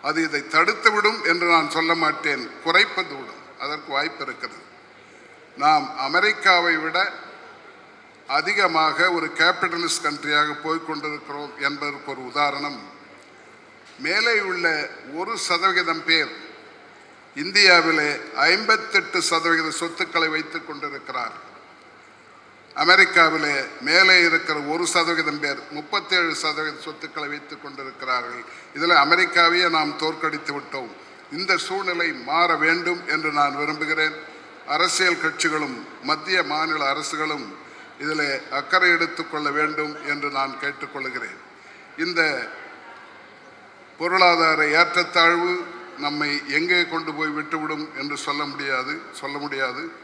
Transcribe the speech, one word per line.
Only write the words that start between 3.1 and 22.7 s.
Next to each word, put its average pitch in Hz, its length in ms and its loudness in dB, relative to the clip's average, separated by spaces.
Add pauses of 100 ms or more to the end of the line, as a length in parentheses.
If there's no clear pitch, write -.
விடும். 131 260 -14 (180)
அதற்கு 147 320 -8
வாய்ப்பு 147 320 -4
இருக்கிறது. 127 400 -12 (960)
நாம் 147 280 4 (120)
அமெரிக்காவை 175 800 4
விட 156 200 -4 (1300)
அதிகமாக 165 840 2
ஒரு 160 160 -2 (100)
கேபிட்டலிஸ்ட் 170 680 0
கண்ட்ரியாக 147 580 0
போய் 160 240 -4
கொண்டிருக்கிறோம் 147 720 -8
என்பதற்கு 143 520 -6
ஒரு 131 140 -10
உதாரணம், 143 540 -2 (1200)
மேலே 208 420 0
உள்ள 180 260 -2 (460)
ஒரு 190 240 -6
சதவிகிதம் 170 680 0
பேர் 160 280 2 (1040)
இந்தியாவிலே 165 720 6 (360)
ஐம்பத்தெட்டு 196 760 2
சதவிகித 160 500 0
சொத்துக்களை 170 580 -2
வைத்துக் 156 380 -6
கொண்டிருக்கிறார். 139 680 -8 (1400)